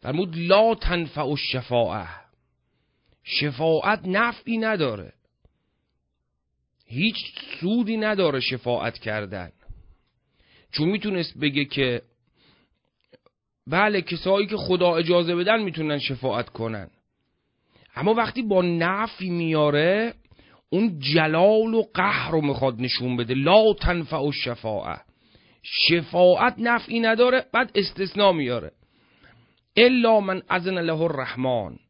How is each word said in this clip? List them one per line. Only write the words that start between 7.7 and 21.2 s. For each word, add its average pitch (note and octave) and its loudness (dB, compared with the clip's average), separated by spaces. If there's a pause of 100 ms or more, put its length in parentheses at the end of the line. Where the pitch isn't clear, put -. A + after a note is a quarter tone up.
نداره F#3+ 0
شفاعت A#2+ -4
کردن. G2 -8 (1160)
چون D3+ -2
میتونست G3 -4
بگه C#3+ -2
که C3 -4 (1600)
بله F#3+ 0
کسایی F#3+ 0
که G#3 -6
خدا F3+ 2
اجازه E3+ 2
بدن G#3 2
می‌تونن D#3 -4
شفاعت A#2+ -4
کنن، A2 -8 (1040)
اما G3+ 2
وقتی A#3 -2
با G3 2
نفی F3+ -2
میاره E3 2 (560)
اون F#3 0
جلال E3 2